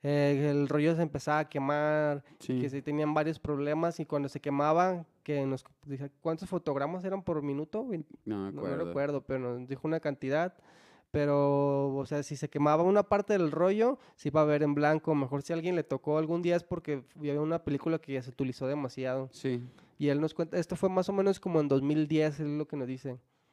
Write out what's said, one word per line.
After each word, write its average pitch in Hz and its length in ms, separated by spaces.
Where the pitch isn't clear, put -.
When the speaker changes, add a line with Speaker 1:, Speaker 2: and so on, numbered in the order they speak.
Speaker 1:
eh, 143 480
el 143 180
rollo 151 280
se 165 60
empezaba 151 380
a 151 80
quemar, 147 760
Speaker 2:
Sí. 131 220
Speaker 1:
que 143 100
sí 139 120
tenían 151 320
varios 156 240
problemas, 151 640
y 151 60
cuando 143 220
se 147 120
quemaba, 160 680
que 139 240
nos 135 180
dice, 139 240
¿cuántos 165 280
fotogramas 160 560
eran 190 180
por 165 200
minuto? 151 440
Vein-, 175 180
Speaker 2:
No 107 100
me 98 80
Speaker 1:
no, 98 80
no 143 80
Speaker 2:
acuerdo. 143 240
Speaker 1:
recuerdo, 143 420
pero 135 120
nos 127 100
dijo 135 200
una 160 120
cantidad. 147 540
Pero, 143 840
o 135 120
sea, 147 160
si 143 140
se 147 140
quemaba 151 320
una 196 220
parte 202 300
del 170 160
rollo, 196 480
se - 120
iba 151 140
a - 20
ver 151 180
en 147 120
blanco. 151 400
Mejor 139 280
si 165 100
a 170 40
alguien 175 200
le 156 80
tocó 151 340
algún 165 240
día 175 140
es 170 80
porque 151 400
había 147 240
una 160 240
película 156 340
que 143 140
ya 135 100
se 127 80
utilizó 131 360
demasiado. 131 680
Speaker 2:
Sí. 123 300
Speaker 1:
Y 147 120
él 143 120
nos 156 140
cuenta, 170 240
esto 175 180
fue 190 140
más 185 180
o 202 60
menos 196 260
como 165 200
en 147 80
dos 139 120
mil 151 280
diez, 151 320
es 156 80
lo 147 180
que 151 100
nos 127 120
dice. 131 280